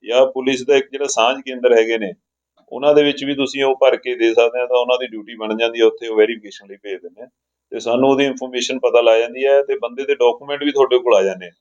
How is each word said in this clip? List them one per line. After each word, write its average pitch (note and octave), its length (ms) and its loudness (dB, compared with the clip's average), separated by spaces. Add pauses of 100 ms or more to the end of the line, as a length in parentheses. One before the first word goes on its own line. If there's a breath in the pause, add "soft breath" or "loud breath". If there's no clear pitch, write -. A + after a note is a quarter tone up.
ਜਾਂ B2+ 180 6
ਪੁਲਿਸ C3 400 -4
ਦਾ C#3 100 4
ਇੱਕ C3+ 160 2
ਜਿਹੜਾ C3+ 140 -6
ਸਾਂਝ C3 360 0
ਕੇਂਦਰ B2 320 0
ਹੈਗੇ A2+ 240 2
ਨੇ, G2 160 -6 (560)
ਉਹਨਾਂ C#3+ 260 0
ਦੇ D3 80 6
ਵਿੱਚ C#3 200 -2
ਵੀ C#3 120 -4
ਤੁਸੀਂ C3+ 280 -4
ਉਹ C3+ 120 2
ਭਰ C3 200 2
ਕੇ B2 200 -6
ਦੇ A2+ 180 2
ਸਕਦੇ A#2 260 2
ਆ, B2 60 -2
ਤਾਂ B2 120 0
ਉਹਨਾਂ B2 220 0
ਦੀ B2+ 80 -6
ਡਿਊਟੀ A2 280 -14
ਬਣ G#2+ 220 -6
ਜਾਂਦੀ A#2 220 -2
ਹੈ A2+ 60 4
ਉੱਥੇ A2+ 220 0
ਉਹ A2 100 -4
ਵੈਰੀਫਿਕੇਸ਼ਨ G#2+ 500 -2
ਲਈ G2 160 -20
ਭੇਜ F#2+ 180 -10
ਦਿੰਦੇ F2 220 -20
ਆ। B2 40 -20 (420)
ਤੇ A2+ 100 -10
ਸਾਨੂੰ A#2+ 300 0
ਉਹਦੀ C#3 140 2
ਇਨਫਰਮੇਸ਼ਨ B2+ 560 -6
ਪਤਾ A#2+ 220 2
ਲੱਗ A2+ 180 4
ਜਾਂਦੀ A#2+ 260 -4
ਹੈ C#3 180 4
ਤੇ C#3 120 -4
ਬੰਦੇ B2 300 -8
ਦੇ C#3 100 0
ਡਾਕੂਮੈਂਟ C#3 480 -2
ਵੀ D3 80 -2
ਤੁਹਾਡੇ C3 280 2
ਕੋਲ A#2+ 160 2
ਆ F#2+ 80 2
ਜਾਂਦੇ F#2 240 -6
ਆ। - 20 -18 (120)